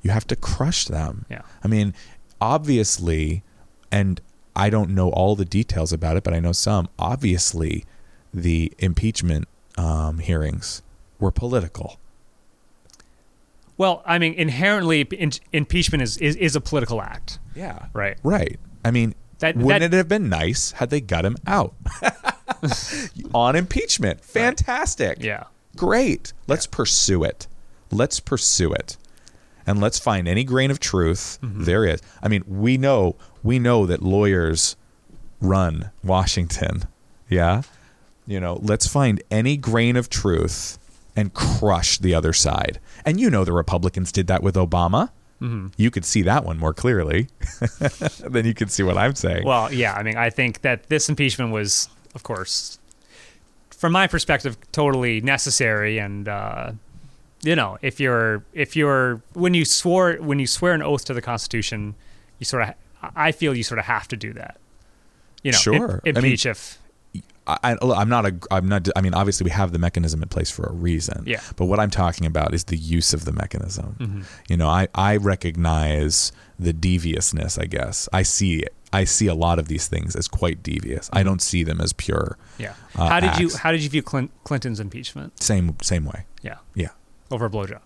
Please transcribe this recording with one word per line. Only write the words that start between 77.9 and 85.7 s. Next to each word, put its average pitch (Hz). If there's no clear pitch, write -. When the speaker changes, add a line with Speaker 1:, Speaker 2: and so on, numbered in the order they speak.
Speaker 1:
I 95
see 92
it. -
I 98
see -
a 87
lot 82
of 80
these 80
things 80
as -
quite -
devious. -
I 95
Speaker 2:
Mm-hmm. 95
Speaker 1:
don't 92
see 87
them 80
as 82
pure, -
Speaker 2:
Yeah. 101
Speaker 1:
uh, -
Speaker 2:
How 170
did -
you, 175
Speaker 1:
acts. 165
Speaker 2:
how -
did 165
you 147
view 147
Clin-, 135
Clinton's 123
impeachment? 120
Speaker 1:
Same, 87